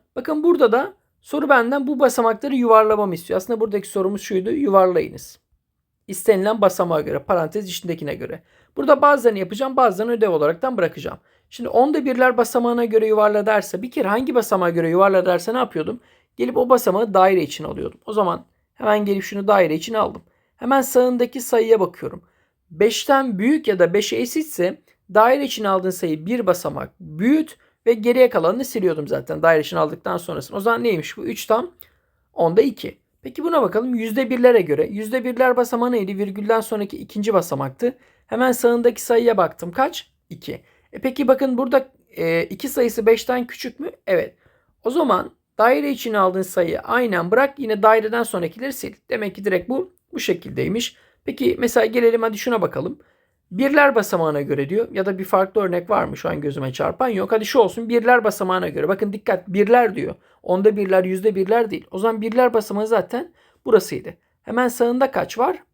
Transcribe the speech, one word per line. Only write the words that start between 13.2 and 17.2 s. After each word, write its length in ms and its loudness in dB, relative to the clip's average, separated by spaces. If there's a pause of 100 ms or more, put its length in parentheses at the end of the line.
derse, 360 0
bir 80 -10
kere 180 -2
hangi 260 0
basamağa 360 2
göre 180 0
yuvarla 380 4
derse 280 0
ne 40 -2
yapıyordum? 420 -6 (400)
Gelip 160 -2
o 120 0
basamağı 460 2
daire 280 4